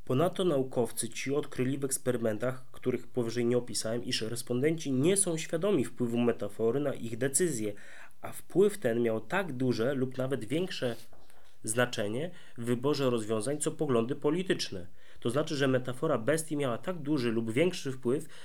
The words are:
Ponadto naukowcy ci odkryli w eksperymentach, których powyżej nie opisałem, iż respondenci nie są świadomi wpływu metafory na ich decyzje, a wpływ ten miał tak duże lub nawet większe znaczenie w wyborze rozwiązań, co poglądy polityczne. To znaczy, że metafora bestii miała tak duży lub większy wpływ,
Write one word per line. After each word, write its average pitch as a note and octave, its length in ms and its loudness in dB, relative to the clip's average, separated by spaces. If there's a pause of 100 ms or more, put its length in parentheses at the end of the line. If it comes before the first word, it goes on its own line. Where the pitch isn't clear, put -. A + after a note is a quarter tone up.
Ponadto F3 400 2
naukowcy C3 640 0
ci - 240 -4
odkryli C3+ 440 0
w C#3 80 -4
eksperymentach, A#2+ 840 -2
których - 360 -2
powyżej A#2 380 0
nie A#2+ 120 4
opisałem, A#2+ 460 -2
iż - 180 -2
respondenci B2 680 0
nie D3+ 260 4
są F3 200 0
świadomi D#3+ 480 2
wpływu A#2+ 320 0
metafory A2+ 640 2
na C#3+ 140 0
ich A#2+ 240 -6
decyzje, C3 560 2 (480)
a - 100 -8
wpływ - 460 2
ten A#2 240 2
miał A2+ 200 2
tak F3 320 -2
duże B2 400 2
lub B2+ 240 -2
nawet B2+ 280 -2
większe C3+ 500 -2 (680)
znaczenie A#2+ 680 0 (260)
w A#2+ 60 -6
wyborze C3 460 2
rozwiązań, A2+ 500 0
co D#3 120 0
poglądy A#2+ 440 2
polityczne. D3 720 0 (320)
To B2 100 0
znaczy, D#3 260 0
że C#3 120 4
metafora B2+ 500 2
bestii D3+ 400 0
miała B2+ 200 0
tak F3 240 -4
duży C3 300 2
lub A2+ 200 0
większy D#3 400 2
wpływ, B2+ 360 0 (180)